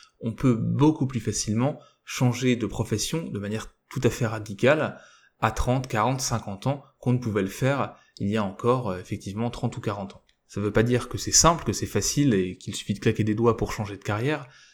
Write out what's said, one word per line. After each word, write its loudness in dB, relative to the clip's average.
On -4
peut 2
beaucoup 2
plus -4
facilement -2
changer 2
de -2
profession -4
de -6
manière -8
tout -6
à 6
fait -2
radicale 0
à 2
trente, 0
quarante, 0
cinquante -4
ans -2
qu'on 2
ne 2
pouvait 0
le 0
faire -2
il -2
y 0
a 0
encore, 0
euh, -4
effectivement -6
trente -4
ou -10
quarante -6
ans. -20
Ça -6
veut 0
pas 6
dire 2
que -6
c'est -6
simple, 6
que 0
c'est -4
facile 2
et 0
qu'il -12
suffit -4
de -10
claquer 2
des 2
doigts 4
pour -4
changer -6
de -18
carrière, -2